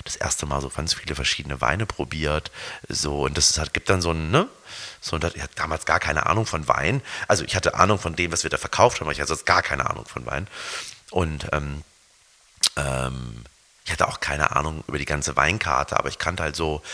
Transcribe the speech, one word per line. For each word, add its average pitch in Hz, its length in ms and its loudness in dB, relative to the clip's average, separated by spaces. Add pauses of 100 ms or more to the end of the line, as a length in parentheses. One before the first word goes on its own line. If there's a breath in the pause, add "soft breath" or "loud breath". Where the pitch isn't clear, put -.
das - 160 -6
erste - 280 -2
Mal 69 120 0
so 69 100 -4
ganz - 260 -2
viele - 180 -6
verschiedene 71 480 -2
Weine 85 240 2
probiert. 76 680 -2 (380 loud breath)
So, 71 360 0
und 71 120 0
das 78 140 4
ist - 80 0
halt, 78 160 -4
gibt - 140 -4
dann 95 120 6
so 85 80 2
ein, 80 220 0
ne? 170 160 6 (540 loud breath)
So, - 140 -4
und 80 80 0
da, 85 100 2
ich 76 80 -10
hatte 69 140 -10
damals 78 300 -2
gar 82 140 4
keine 76 260 0
Ahnung 104 220 2
von 80 200 -4
Wein. 73 360 2 (240 loud breath)
Also 95 160 4
ich - 120 -4
hatte - 200 2
Ahnung 98 240 6
von 82 160 -4
dem, 85 160 0
was 82 100 -2
wir - 80 -2
da 71 80 0
verkauft - 420 4
haben, - 60 -4
aber 76 80 0
ich 71 60 -4
hatte 73 100 -2
sonst 78 160 -2
gar 87 160 6
keine 67 260 -2
Ahnung 58 180 -4
von - 200 -10
Wein. 67 220 -4 (640 loud breath)
Und, 78 400 0
ähm, 73 320 -4 (920)
ähm, 65 680 -2 (420)
ich - 80 -4
hatte - 160 2
auch - 100 -8
keine 71 340 0
Ahnung 76 340 0
über 71 100 -4
die 71 80 -2
ganze 73 320 0
Weinkarte, 73 600 2
aber - 120 0
ich - 100 -10
kannte 87 240 -2
halt 76 140 -2
so 78 240 0 (120 loud breath)